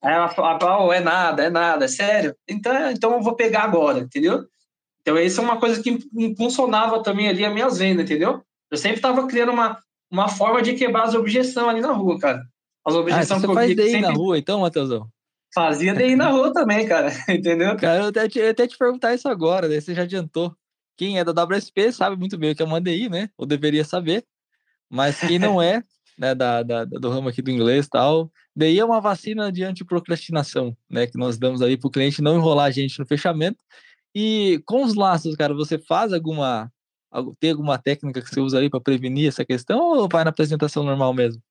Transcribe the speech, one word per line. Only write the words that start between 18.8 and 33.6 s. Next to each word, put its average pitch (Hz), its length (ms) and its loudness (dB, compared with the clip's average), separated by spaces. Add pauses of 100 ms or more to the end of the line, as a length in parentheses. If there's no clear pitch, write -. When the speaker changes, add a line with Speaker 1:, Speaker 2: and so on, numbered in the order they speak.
Speaker 2:
isso 247 160 -4
agora, 175 400 0
né? 151 100 0
Você 170 160 -8
já 175 80 -2
adiantou. 175 500 -4 (440)
Quem 196 200 -4
é 180 60 2
da 165 80 -2
W 170 260 0
S 214 140 -8
P 214 220 2
sabe 196 240 -2
muito 190 200 -6
bem 156 140 0
o 147 40 -2
que 151 60 -4
é 165 40 0
uma 160 160 -2
D 180 120 -2
I, 220 160 -4
né? 190 280 -6
Ou - 80 -8
deveria 147 400 0
saber. 151 400 -4 (640)
Mas 139 300 0
quem 175 200 0
não 196 220 2
é, 190 200 2 (180)
<laughs> - 200 -20
né, 131 160 -2
da, 123 260 0
da, 120 240 -4
do 123 240 -6
ramo 131 200 -2
aqui 120 120 -6
do 131 100 -4
inglês 127 340 2
e - 40 -20
tal, 156 400 2 (260)
D 156 160 2
I 180 80 4
é 220 60 2
uma 226 140 2
vacina 208 520 -4
de 180 120 -6
antiprocrastinação, 170 1120 -4 (140)
né? 120 180 -2
Que 120 100 -10
nós 123 200 -2
damos 127 240 0
aí 127 160 2
pro 131 120 -2
cliente 139 320 -2
não 147 140 2
enrolar 160 300 4
a 139 60 2
gente 135 280 -4
no 139 60 -6
fechamento. 160 520 -2 (560)